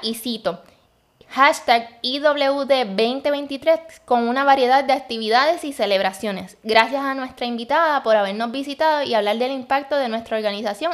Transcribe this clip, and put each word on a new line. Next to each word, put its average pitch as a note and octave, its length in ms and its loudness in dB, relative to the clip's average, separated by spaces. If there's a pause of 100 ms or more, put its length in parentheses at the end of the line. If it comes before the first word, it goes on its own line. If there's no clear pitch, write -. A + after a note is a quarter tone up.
y A3+ 100 -4
cito, G#3+ 480 -6 (680)
hashtag C4 760 2
I B3+ 160 -6
W C#4+ 460 2
D C4 200 2
veinte A#3 460 0
veintitrés C#4+ 480 0 (260)
con A#3+ 220 2
una B3+ 160 0
variedad C4+ 400 4
de C4 100 2
actividades C4 680 0
y C#4+ 100 -8
celebraciones. G3 880 -2
Gracias A3+ 380 2
a C#4 140 -2
nuestra C4 320 -6
invitada C#4 560 0
por A3 120 4
habernos G#3 360 0
visitado C#4+ 500 0
y A#3+ 140 -2
hablar G#3 220 2
del B3+ 140 -2
impacto C#4 460 -2
de C4+ 100 0
nuestra A3+ 300 -4
organización G#3+ 560 -4